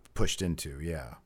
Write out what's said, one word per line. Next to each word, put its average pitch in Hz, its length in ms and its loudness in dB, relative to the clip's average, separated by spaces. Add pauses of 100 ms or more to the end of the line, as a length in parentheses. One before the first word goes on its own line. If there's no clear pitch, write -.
(160)
pushed - 260 4
into, 80 400 -2
yeah. 76 340 -4 (100)